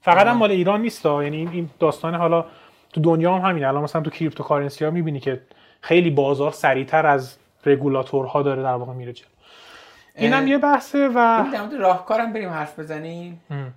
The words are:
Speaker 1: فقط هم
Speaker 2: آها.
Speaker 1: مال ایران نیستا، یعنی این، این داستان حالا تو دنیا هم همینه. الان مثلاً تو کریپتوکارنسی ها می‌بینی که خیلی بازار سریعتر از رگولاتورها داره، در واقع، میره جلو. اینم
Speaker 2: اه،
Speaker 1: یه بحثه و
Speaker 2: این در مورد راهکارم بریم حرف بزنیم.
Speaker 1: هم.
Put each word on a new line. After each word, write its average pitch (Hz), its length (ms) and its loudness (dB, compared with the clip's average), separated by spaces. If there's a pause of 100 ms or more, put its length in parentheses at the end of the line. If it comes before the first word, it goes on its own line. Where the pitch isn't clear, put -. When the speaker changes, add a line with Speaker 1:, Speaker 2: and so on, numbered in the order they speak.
Speaker 1:
فقط 180 200 4
هم 208 80 8
Speaker 2:
آها. 240 100 2
Speaker 1:
مال 214 120 4
ایران 190 300 2
نیستا، 156 440 -2
یعنی 147 120 -4
این، 160 120 -6
این 170 300 -6
داستان 160 360 -2
حالا 170 300 0 (480)
تو 165 80 -4
دنیا 165 380 4
هم 185 120 0
همینه. 147 180 -2
الان 139 140 -2
مثلاً 156 200 -4
تو 151 80 -4
کریپتوکارنسی 143 760 -4
ها 156 60 0
می‌بینی 160 300 -4
که 131 200 -4 (400)
خیلی 170 300 2
بازار 143 420 0
سریعتر 143 540 0
از 135 300 0 (300)
رگولاتورها 135 760 0
داره، 135 200 -2
در 131 120 -2
واقع، 123 180 -8
میره 123 200 -12
جلو. - 160 -20 (840)
اینم 247 280 2
Speaker 2:
اه، 269 60 0
Speaker 1:
یه 277 100 4
بحثه 285 500 2
و 247 100 0
Speaker 2:
این 226 320 4
در 226 100 -6
مورد 214 140 -10
راهکارم 220 580 0
بریم 202 180 -8
حرف 156 280 -8
بزنیم. 165 640 -12 (100)
Speaker 1:
هم. 139 260 -10